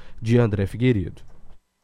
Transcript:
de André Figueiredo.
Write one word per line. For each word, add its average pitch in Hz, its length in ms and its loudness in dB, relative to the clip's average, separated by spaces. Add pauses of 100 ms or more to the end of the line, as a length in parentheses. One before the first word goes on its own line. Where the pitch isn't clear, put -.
(220)
de 113 160 4
André 104 280 4
Figueiredo. 110 560 0 (640)